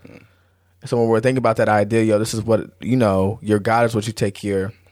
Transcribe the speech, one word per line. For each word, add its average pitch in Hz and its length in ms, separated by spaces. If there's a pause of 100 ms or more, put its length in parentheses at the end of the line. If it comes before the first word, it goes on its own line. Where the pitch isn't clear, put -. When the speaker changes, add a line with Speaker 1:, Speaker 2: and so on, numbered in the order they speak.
Speaker 1:
Mm. - 180 (640)
Speaker 2:
So 123 120
when 117 100
we're 110 120
thinking 127 180
about 117 180
that 110 120
idea, 107 360
yo, 107 140
this 110 160
is 110 80
what, 110 280 (100)
you 113 160
know, 101 460
your 107 160
God 113 260
is 113 100
what 107 120
you 110 60
take - 300
your, 98 300 (200)